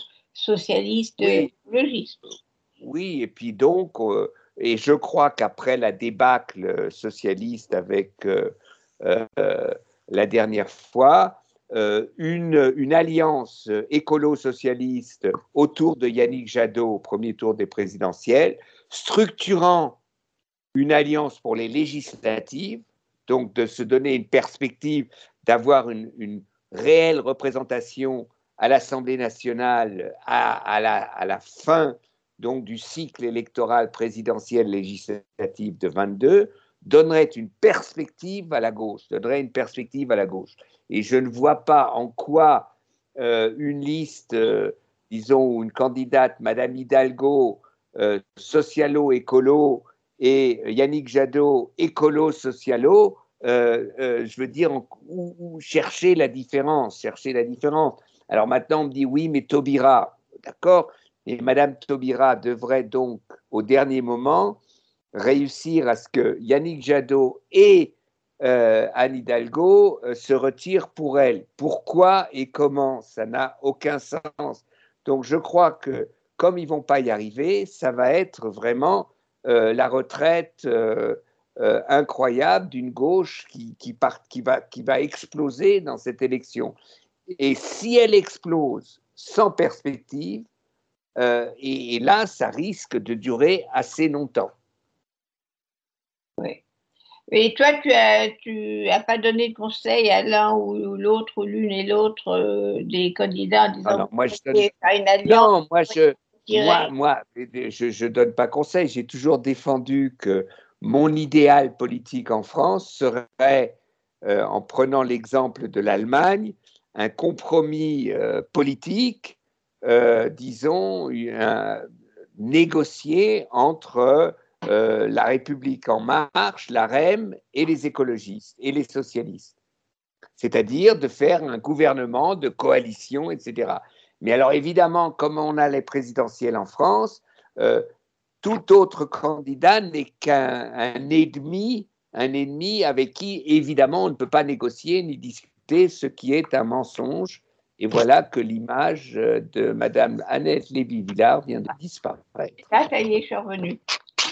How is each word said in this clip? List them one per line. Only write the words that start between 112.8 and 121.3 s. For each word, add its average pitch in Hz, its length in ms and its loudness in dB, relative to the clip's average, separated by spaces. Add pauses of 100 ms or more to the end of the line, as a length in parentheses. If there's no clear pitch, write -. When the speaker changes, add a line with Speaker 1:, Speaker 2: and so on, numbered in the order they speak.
Speaker 2:
serait, 123 880 0 (480)
euh, 104 200 2
en 101 160 -4
prenant 131 420 0
l'exemple 123 640 -4
de 101 140 -4
l'Allemagne, 127 720 0 (420)
un 107 140 -4
compromis, 156 1040 -2
euh, - 300 -4 (120)
politique, 170 840 -4 (480)
euh, 120 440 4
disons, 156 840 -4
un, 110 680 -4 (580)